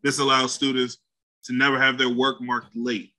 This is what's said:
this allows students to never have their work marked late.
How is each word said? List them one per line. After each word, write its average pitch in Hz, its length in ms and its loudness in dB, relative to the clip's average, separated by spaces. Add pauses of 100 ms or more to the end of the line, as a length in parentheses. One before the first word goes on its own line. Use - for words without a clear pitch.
this 143 160 0
allows 131 360 2
students 127 440 -2 (460)
to 127 80 -8
never 135 260 2
have 135 200 2
their 131 100 2
work 123 320 0
marked 123 340 -6
late. 117 440 -6